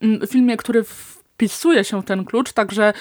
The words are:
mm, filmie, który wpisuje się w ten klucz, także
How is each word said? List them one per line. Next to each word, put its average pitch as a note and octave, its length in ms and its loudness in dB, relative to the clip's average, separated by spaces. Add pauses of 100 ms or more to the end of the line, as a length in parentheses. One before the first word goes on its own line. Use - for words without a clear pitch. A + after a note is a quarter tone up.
mm, A3 260 0
filmie, B3 300 2
który A3+ 280 0
wpisuje - 1000 -2
się G3 180 -4
w - 20 -8
ten F#3+ 200 -4
klucz, B3 280 -2
także G#3 480 2